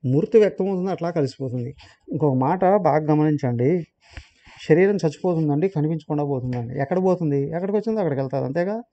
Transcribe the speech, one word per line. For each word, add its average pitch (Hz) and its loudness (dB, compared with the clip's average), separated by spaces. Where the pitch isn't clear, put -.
మూర్తి 151 2
వ్యక్తమవుతుంది, 190 2
అట్లా 170 -4
కలిసిపోతుంది. 131 -4
ఇంకొక 147 0
మాట 160 0
బాగా 156 2
గమనించండి. 147 2
శరీరం 190 4
చచ్చిపోతుందండి, 160 0
కనిపించకుండా 156 -2
పోతుందండి. 123 -4
ఎక్కడ 180 -2
పోతుంది? 170 2
ఎక్కడికి 190 -2
వచ్చిందో 220 -2
అక్కడికి 139 -2
వెళ్తాది, 135 -4
అంతేగా? 175 -2